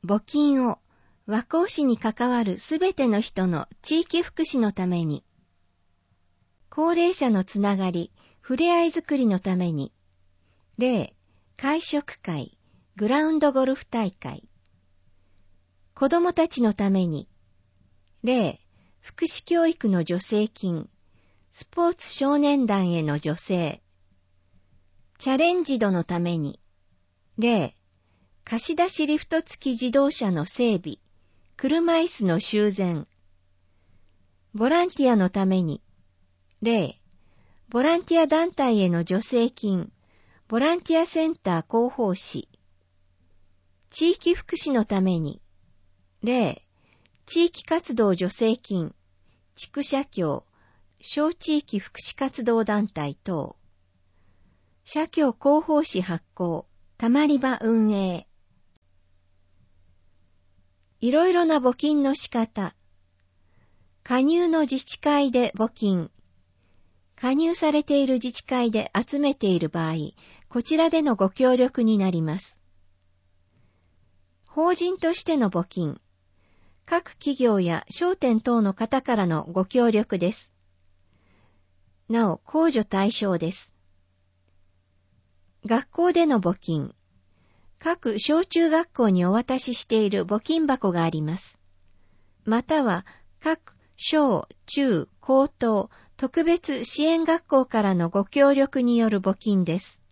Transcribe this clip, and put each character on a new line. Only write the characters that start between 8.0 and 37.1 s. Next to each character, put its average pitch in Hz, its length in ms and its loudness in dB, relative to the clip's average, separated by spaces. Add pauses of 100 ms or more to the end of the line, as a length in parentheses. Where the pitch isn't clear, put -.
ふ 254 160 -6
れ 339 160 2
あ 339 100 2
い 339 60 2
づ 320 120 -4
く 294 160 -4
り 247 120 2
の 190 100 2
た 190 160 -2
め 180 160 0
に。 147 220 -6 (840)
例、 233 380 -2 (420)
会 302 240 -2
食 - 380 -6
会、 - 400 -8 (380)
グ 202 100 -2
ラ 285 180 2
ウ 320 80 0
ン 311 60 0
ド 285 140 4
ゴ 262 120 2
ル 262 120 0
フ - 100 -20
大 220 240 -4
会。 - 380 -16 (1500)
子 269 140 0
ど 339 120 4
も 349 120 2
た 320 160 2
ち 240 140 -2
の 214 120 2
た 202 160 0
め 190 160 2
に。 151 220 -6 (960)
例、 233 360 0 (400)
福 - 260 -6
祉 - 180 -6
教 339 240 2
育 277 200 -2
の 185 120 2
助 170 180 -2
成 214 300 -2
金、 175 420 -6 (600)
ス - 140 -20
ポ 339 240 0
ー 339 40 -6
ツ - 180 -12
少 285 260 0
年 285 280 2
団 196 240 0
へ 165 140 -2
の 147 140 -2
助 151 180 -4
成。 175 440 -4 (1400)
チ 262 140 -2
ャ 269 40 2
レ 339 160 4
ン 359 120 0
ジ 262 160 -2
度 208 100 2
の 175 140 0
た 170 160 -4
め 175 180 -2
に。 143 220 -6 (800)
例、 220 360 0 (680)
貸 226 200 -6
し 320 120 -4
出 349 120 2
し 311 160 -4
リ 302 140 0
フ - 80 -8
ト 320 160 -2
付 - 160 -16
き 269 120 -4
自 247 200 -4
動 277 220 2
車 208 180 -4
の 165 160 -2
整 226 320 0
備、 143 200 -10 (580)
車 330 380 0
椅 330 120 2
子 - 180 -6
の 175 140 2
修 208 320 0
繕。 180 380 -4 (1500)
ボ 220 140 0
ラ 349 160 4
ン 359 60 -2
テ - 120 -2
ィ 254 100 6
ア 226 40 4
の 185 120 4
た 196 160 -2
め 190 200 2
に。 151 180 -6 (800)
例、 214 380 -2 (680)